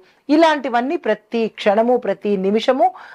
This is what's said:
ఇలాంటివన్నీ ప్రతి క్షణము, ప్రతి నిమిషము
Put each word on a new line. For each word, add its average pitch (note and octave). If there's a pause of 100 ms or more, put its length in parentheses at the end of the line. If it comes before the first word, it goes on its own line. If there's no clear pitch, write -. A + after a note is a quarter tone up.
(300)
ఇలాంటివన్నీ C#4+
ప్రతి A3
క్షణము, A3+
ప్రతి G#3
నిమిషము B3 (220)